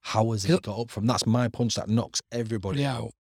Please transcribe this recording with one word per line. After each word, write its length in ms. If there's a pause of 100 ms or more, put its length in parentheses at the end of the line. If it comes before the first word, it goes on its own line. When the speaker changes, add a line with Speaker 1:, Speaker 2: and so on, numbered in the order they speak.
Speaker 1:
"How 280
has 140
he 80
Speaker 2:
He'll 80
Speaker 1:
got 180
up 140
from? 160
That's 180
my 220
punch 260
that 140
knocks 420
everybody 520
Speaker 2:
Yeah. 160
Speaker 1:
out." 120 (100)